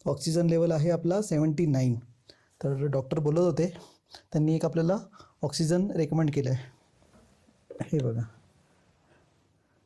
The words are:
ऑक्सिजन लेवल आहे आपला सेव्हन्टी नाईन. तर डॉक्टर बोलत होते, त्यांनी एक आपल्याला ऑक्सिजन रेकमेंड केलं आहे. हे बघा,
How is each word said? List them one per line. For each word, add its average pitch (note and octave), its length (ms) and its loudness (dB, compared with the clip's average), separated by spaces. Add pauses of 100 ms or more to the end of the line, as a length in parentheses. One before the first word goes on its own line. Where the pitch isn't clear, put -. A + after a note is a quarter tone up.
ऑक्सिजन D#3+ 400 0
लेवल E3 260 2
आहे D#3+ 200 2
आपला F3 300 0
सेव्हन्टी D#3+ 440 0
नाईन. C3 300 2 (680)
तर C#3 220 -2
डॉक्टर C3+ 340 -2
बोलत D3+ 200 2
होते, F3 340 2 (600)
त्यांनी D#3 220 2
एक D#3+ 100 0
आपल्याला E3 320 0 (440)
ऑक्सिजन E3+ 500 0
रेकमेंड D#3 420 0
केलं C3 160 0
आहे. B2+ 100 0 (1200)
हे D3+ 220 -2
बघा, A#2 180 -2 (1600)